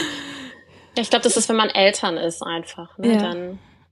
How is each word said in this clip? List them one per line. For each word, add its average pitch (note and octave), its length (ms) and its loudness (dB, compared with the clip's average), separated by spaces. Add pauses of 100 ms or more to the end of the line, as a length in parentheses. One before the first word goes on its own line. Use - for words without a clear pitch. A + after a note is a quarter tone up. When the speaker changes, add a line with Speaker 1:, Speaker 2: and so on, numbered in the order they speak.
(960)
Speaker 1:
Ja, A#3+ 60 2
ich - 80 -6
glaub, A#3+ 120 6
das A#3+ 140 4
ist, A3+ 140 2
wenn A3+ 60 2
man A3 120 4
Eltern G3 480 2
ist E3 260 -4
einfach, E3+ 540 -8
ne, A#3 160 2
Speaker 2:
Ja. G#3+ 80 6
Speaker 1:
dann. F3+ 380 -6 (340)